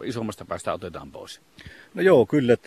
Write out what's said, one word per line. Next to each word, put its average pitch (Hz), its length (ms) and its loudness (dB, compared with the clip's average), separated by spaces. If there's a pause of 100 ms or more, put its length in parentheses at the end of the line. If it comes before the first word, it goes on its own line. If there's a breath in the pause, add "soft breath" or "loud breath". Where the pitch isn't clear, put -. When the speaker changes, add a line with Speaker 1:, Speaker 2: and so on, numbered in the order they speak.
Speaker 1:
isommasta 110 420 -8
päästä 87 280 -8
otetaan 76 380 -12
pois? - 300 -20 (520 loud breath)
Speaker 2:
No 185 80 -8
joo, 165 240 6
kyllä 123 420 2